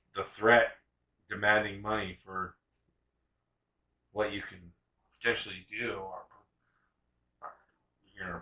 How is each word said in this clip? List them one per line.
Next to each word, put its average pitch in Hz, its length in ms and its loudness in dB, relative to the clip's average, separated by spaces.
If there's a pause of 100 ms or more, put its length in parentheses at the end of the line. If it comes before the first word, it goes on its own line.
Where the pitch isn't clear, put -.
(160)
the 98 60 -2
threat 113 560 6 (500)
demanding 104 540 2
money 104 420 -4
for 92 320 -8 (1600)
what 104 200 0
you 101 120 -6
can 92 160 -16 (600)
potentially 101 480 -2
do, 110 260 -4
or, 95 280 -10 (1200)
or, - 80 -12 (640)
you 98 80 -10
know, 90 180 -8